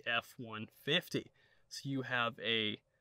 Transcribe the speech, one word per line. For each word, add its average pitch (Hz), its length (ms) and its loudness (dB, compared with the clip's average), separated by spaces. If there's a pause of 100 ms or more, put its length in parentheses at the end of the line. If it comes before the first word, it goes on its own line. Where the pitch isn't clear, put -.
F 117 320 0
one 110 300 -8 (160)
fifty. 143 480 0 (380)
So - 200 -8
you 135 140 0
have 123 360 2
a 110 380 2 (240)